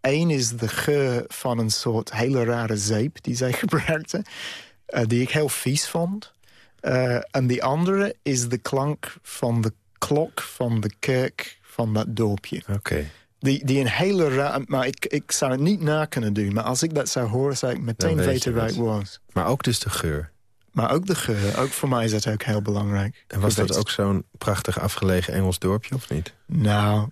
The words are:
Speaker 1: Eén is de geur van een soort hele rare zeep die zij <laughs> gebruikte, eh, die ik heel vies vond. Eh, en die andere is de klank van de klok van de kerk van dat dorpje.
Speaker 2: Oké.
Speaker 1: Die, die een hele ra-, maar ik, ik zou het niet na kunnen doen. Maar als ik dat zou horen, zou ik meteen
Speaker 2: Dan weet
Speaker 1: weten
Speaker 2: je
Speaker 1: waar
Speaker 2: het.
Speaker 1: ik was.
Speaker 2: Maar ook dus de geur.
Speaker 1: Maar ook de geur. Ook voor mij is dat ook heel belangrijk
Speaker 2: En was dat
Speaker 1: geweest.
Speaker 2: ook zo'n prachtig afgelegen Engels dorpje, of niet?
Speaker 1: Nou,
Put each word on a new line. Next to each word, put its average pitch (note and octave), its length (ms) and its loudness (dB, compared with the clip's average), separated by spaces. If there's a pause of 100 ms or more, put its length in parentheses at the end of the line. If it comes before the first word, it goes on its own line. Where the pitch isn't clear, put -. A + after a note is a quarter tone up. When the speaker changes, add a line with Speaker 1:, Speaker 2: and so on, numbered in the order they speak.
Speaker 1:
Eén D3+ 280 2
is C3 200 2
de A#2 180 -4
geur C3+ 600 0
van A#2+ 320 -2
een A2+ 100 0
soort G#2+ 440 -2
hele A#2+ 300 2
rare A2+ 340 0
zeep G#2+ 440 0
die - 140 -4
zij B2+ 240 0
<laughs> - 40 -2
gebruikte, D#3+ 580 -2 (640)
eh, - 220 0
die A#2+ 140 2
ik B2+ 80 0
heel D3+ 200 0
vies - 380 -2
vond. F3+ 460 -4 (460)
Eh, B2+ 360 2 (160)
en C3 160 2
die B2 160 2
andere F#3 580 0
is B2 280 0
de B2 80 0
klank C#3 640 -4
van A#2 400 -2
de G#2+ 120 0 (240)
klok - 440 0
van A#2 400 -2
de G#2 180 -2
kerk - 600 -2
van A2+ 320 -2
dat G#2+ 160 2
dorpje. G#2 540 -2 (100)
Speaker 2:
Oké. D2+ 320 -2 (340)
Speaker 1:
Die, C3+ 260 0
die C3+ 140 4
een C3 100 2
hele E3 460 4
ra-, C#3 320 0
maar B2+ 200 0
ik, - 180 -6
ik - 260 -2
zou C3+ 200 2
het C3 100 0
niet F3 200 4
na D3+ 240 2
kunnen A2+ 280 -2
doen. G2+ 200 2
Maar A2 100 2
als B2 200 0
ik E3 120 -2
dat C#3 140 0
zou B2 180 0
horen, C3 300 0
zou B2+ 160 -2
ik - 80 -6
meteen A#2 340 -2
Speaker 2:
Dan - 20 2
weet A#2 100 2
Speaker 1:
weten B2+ 240 2
Speaker 2:
je A#2 60 0
Speaker 1:
waar A2+ 100 2
Speaker 2:
het. A2 80 -2
Speaker 1:
ik A#2 60 -2
was. G#2+ 380 -2 (140)
Speaker 2:
Maar E2+ 140 0
ook B2 160 0
dus B2 160 2
de - 100 -4
geur. D#2 420 -2 (400)
Speaker 1:
Maar A#2 200 0
ook E3 140 2
de F3+ 100 0
geur. G2+ 440 0
Ook B2+ 100 0
voor - 200 -2
mij A#2+ 160 2
is A2 60 2
dat G#2+ 160 0
ook G#2+ 160 -2
heel G#2+ 180 0
belangrijk G2+ 680 -2
Speaker 2:
En - 120 -4
was - 160 2
dat G#2 100 2
Speaker 1:
geweest. F#2 140 0
Speaker 2:
ook G#2 100 0
zo'n G2 340 0 (140)
prachtig F#2+ 420 -2
afgelegen F2+ 540 0
Engels F#2 260 0
dorpje, G2+ 360 -2
of C3 140 -8
niet? - 240 -4 (120)
Speaker 1:
Nou, G#2 680 2